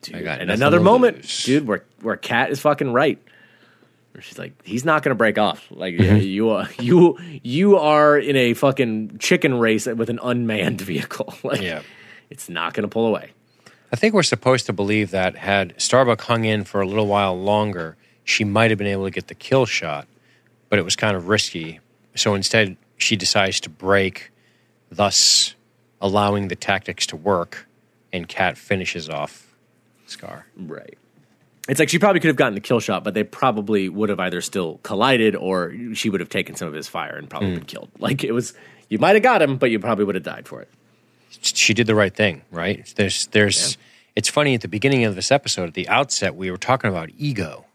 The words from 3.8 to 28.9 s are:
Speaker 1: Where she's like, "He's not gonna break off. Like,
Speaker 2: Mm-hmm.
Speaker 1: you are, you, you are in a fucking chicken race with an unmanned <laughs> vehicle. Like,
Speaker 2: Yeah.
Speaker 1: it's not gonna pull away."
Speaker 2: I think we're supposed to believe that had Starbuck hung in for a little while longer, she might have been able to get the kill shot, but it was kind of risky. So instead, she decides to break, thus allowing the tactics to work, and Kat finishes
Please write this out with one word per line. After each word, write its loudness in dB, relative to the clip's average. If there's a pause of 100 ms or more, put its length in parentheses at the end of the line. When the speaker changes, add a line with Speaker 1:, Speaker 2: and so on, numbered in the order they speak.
Speaker 1:
Where -20
she's -20
like, -14 (120)
"He's -6
not 2
gonna 2
break -2
off. -2
Like, -8
Speaker 2:
Mm-hmm. 6
Speaker 1:
you 0
are, -2 (100)
you, 6 (240)
you 4
are 6
in 0
a 4
fucking 0
chicken 2
race 2
with -4
an -8
unmanned -2
<laughs> -8
vehicle. -6
Like, -8
Speaker 2:
Yeah. -8 (460)
Speaker 1:
it's -18
not -6
gonna -4
pull -2
away." -4 (600)
Speaker 2:
I -4
think 0
we're 4
supposed 2
to -4
believe 0
that 0
had -2
Starbuck 2
hung 0
in 0
for -4
a 0
little -2
while 0
longer, -2 (280)
she -2
might 2
have 0
been -4
able -2
to -4
get -10
the -18
kill 0
shot, -6 (600)
but 2
it 0
was -4
kind 0
of -6
risky. -2 (360)
So 0
instead, 0 (180)
she 0
decides 0
to -14
break, -2 (600)
thus 2 (460)
allowing 2
the -6
tactics -4
to -12
work, -2 (480)
and -8
Kat -4
finishes -6